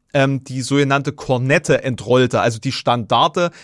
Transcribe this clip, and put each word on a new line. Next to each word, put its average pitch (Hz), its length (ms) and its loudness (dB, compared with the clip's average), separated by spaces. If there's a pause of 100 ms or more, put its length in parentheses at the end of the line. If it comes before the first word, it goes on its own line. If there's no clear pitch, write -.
(140)
ähm, 135 300 0
die 131 180 -8
sogenannte 139 520 0
Kornette 135 680 0
entrollte, 123 580 0
also 110 180 -2
die 135 140 -6
Standarte 127 800 0 (120)